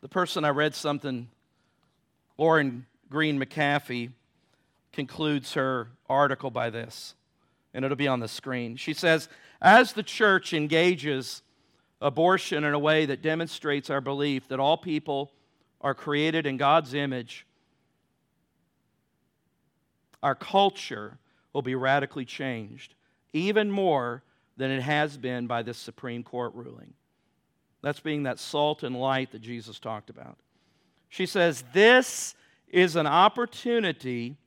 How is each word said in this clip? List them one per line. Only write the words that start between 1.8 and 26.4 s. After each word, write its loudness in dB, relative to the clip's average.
Lauren 2
Green 0
McAfee, -4
concludes -4
her -2
article 0
by -4
this, -14
and -4
it'll -2
be -2
on 0
the -8
screen. -8
She -6
says, 2
"As 8
the -6
church 2
engages 0
abortion 2
in 2
a 0
way 4
that -4
demonstrates -4
our 0
belief -4
that -4
all 4
people -6
are -2
created -2
in -4
God's 2
image, -6
our 0
culture -2
will -4
be -4
radically 0
changed, -10
even 2
more 0
than -2
it -2
has 0
been -6
by -4
this -10
Supreme -12
Court -8